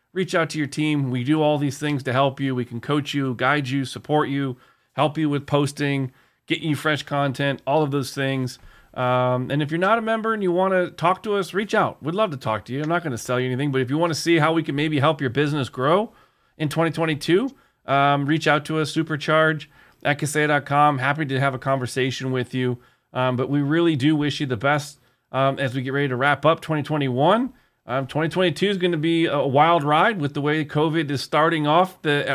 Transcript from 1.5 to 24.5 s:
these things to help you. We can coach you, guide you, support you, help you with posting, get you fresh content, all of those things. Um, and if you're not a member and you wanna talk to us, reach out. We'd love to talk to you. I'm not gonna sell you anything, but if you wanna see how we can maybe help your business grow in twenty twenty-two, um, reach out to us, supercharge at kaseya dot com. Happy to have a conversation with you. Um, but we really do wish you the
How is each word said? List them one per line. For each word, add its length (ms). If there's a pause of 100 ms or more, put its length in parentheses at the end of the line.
these 220
things 240
to 100
help 280
you. 140
We 120
can 160
coach 320
you, 200
guide 360
you, 160
support 420
you, 300 (340)
help 240
you 140
with 160
posting, 640 (340)
get 140
you 160
fresh 280
content, 640
all 160
of 80
those 240
things. 440 (340)
Um, 580
and 120
if 80
you're 80
not 180
a 60
member 320
and 80
you 100
wanna 380
talk 320
to 140
us, 180
reach 200
out. 280
We'd 120
love 180
to 40
talk 300
to 80
you. 80
I'm 80
not 120
gonna 140
sell 240
you 60
anything, 260
but 80
if 80
you 80
wanna 180
see 240
how 140
we 100
can 140
maybe 240
help 220
your 80
business 400
grow 420 (440)
in 120
twenty 240
twenty-two, 580 (360)
um, 400
reach 200
out 200
to 120
us, 160
supercharge 720 (380)
at 160
kaseya 260
dot 180
com. 340
Happy 280
to 140
have 120
a 60
conversation 720
with 240
you. 240 (340)
Um, 220
but 160
we 100
really 360
do 180
wish 240
you 80
the 100